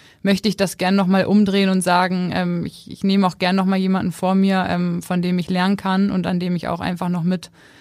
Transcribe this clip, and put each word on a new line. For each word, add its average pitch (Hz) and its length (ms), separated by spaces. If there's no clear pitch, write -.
möchte 196 260
ich 190 80
das 190 200
gern 185 180
nochmal 190 300
umdrehen 196 440
und 190 120
sagen, 180 520
ähm, 175 320
ich, - 240
ich - 140
nehme 196 240
auch 175 100
gern 180 180
nochmal 190 220
jemanden 190 340
vor 185 220
mir, 190 340
ähm, 175 360
von 180 180
dem 180 160
ich 170 140
lernen 185 260
kann 190 320
und 180 160
an 180 140
dem 180 160
ich 165 120
auch 170 120
einfach 180 300
noch 175 140
mit 180 280